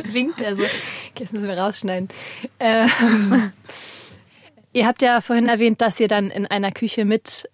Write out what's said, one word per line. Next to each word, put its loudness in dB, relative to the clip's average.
<laughs> -10
Winkt -4
er -4
so. -2
Okay, -2
das -12
müssen -6
wir -4
rausschneiden. -4
Ähm, 4
<laughs> 4
ihr 2
habt 0
ja 4
vorhin 2
erwähnt, 2
dass 2
ihr 4
dann 0
in -4
einer -2
Küche -2
mit, -2